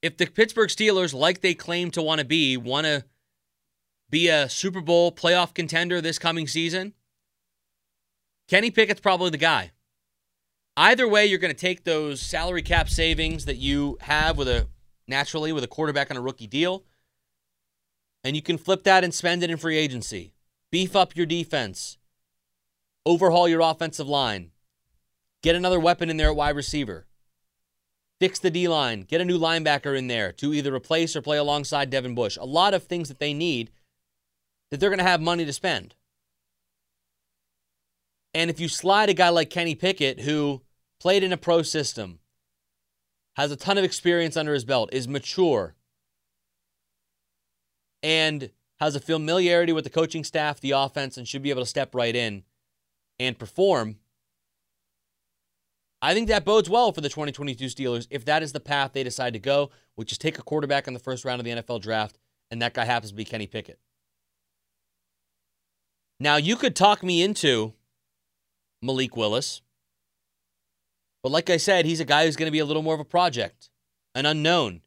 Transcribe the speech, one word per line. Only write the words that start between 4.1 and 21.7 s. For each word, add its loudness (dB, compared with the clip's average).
a 4
Super -6
Bowl 4
playoff 2
contender -2
this -4
coming -2
season, -4
Kenny 2
Pickett's 2
probably 2
the -6
guy. 0
Either 6
way, 6
you're 2
gonna 0
take -4
those -2
salary -4
cap 2
savings 0
that -6
you -2
have 0
with -2
a, 0
naturally, -4
with -2
a -6
quarterback -2
on -6
a -8
rookie -8
deal, -2
and -4
you -4
can -2
flip -2
that 6
and -2
spend -2
it -2
in -4
free -2
agency. -4
Beef -2
up 4
your 2
defense. -6